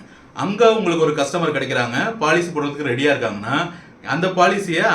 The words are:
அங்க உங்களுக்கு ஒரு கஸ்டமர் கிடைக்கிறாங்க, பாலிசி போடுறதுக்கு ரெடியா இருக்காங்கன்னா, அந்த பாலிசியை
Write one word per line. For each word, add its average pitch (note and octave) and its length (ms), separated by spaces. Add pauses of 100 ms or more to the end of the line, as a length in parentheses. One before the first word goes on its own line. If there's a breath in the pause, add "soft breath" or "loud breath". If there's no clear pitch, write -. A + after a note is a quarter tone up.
(340 loud breath)
அங்க G3+ 420
உங்களுக்கு E3+ 300
ஒரு D3 100
கஸ்டமர் D3 400
கிடைக்கிறாங்க, C3 600
பாலிசி E3+ 340
போடுறதுக்கு C#3+ 400
ரெடியா C#3 220
இருக்காங்கன்னா, A2+ 420 (500 loud breath)
அந்த D#3 220
பாலிசியை F3+ 560 (120)